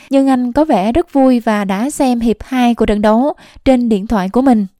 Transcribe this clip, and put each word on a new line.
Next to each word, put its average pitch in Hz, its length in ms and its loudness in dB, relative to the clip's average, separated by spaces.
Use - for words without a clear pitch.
nhưng 269 200 2
anh 247 220 0
có 294 140 0
vẻ 226 260 0
rất 330 220 -2
vui 262 260 4
và 214 260 -2
đã 202 240 -4
xem 254 300 -2
hiệp 226 240 -2
hai 247 320 0
của 226 100 -2
trận 214 160 0
đấu 226 320 2
trên 247 240 2
điện 208 180 -2
thoại 190 220 -2
của 214 120 0
mình. 220 260 -2